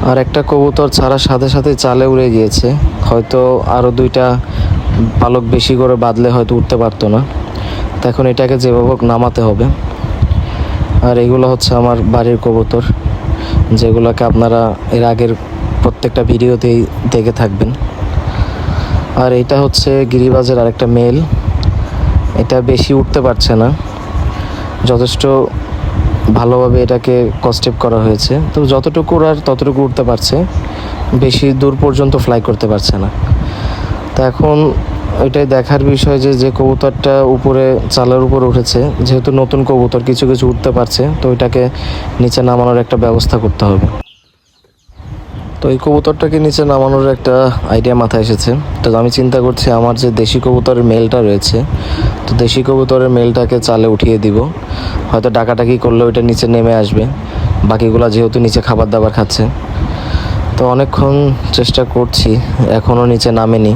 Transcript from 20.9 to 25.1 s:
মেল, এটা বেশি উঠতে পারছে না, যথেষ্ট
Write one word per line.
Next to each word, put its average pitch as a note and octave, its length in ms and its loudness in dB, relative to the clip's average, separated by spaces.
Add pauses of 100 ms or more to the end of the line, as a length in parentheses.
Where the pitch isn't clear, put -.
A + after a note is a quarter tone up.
মেল, A#2+ 200 2 (1200)
এটা A#2+ 160 0 (140)
বেশি B2+ 280 0
উঠতে C3 260 0
পারছে B2 360 0
না, A#2 60 2 (1200)
যথেষ্ট A#2+ 340 0 (1160)